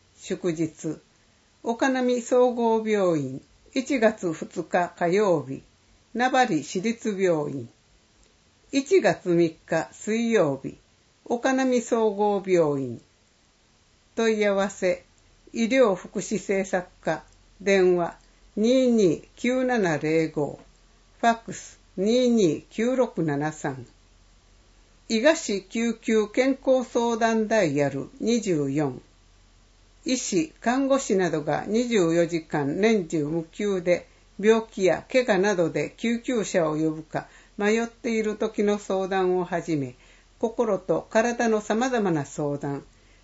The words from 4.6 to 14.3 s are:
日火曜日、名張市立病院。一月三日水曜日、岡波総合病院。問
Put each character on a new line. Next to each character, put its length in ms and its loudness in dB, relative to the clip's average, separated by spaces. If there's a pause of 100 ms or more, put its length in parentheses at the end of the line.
日 320 -2
火 120 0
曜 360 2
日、 200 -12 (500)
名 160 0
張 340 2
市 180 -6
立 280 -4
病 420 0
院。 180 -10 (1000)
一 300 4
月 340 2
三 300 2
日 260 -2
水 400 -4
曜 320 2
日、 140 -12 (480)
岡 280 0
波 280 2
総 300 0
合 340 0
病 360 2
院。 200 -8 (1120)
問 240 0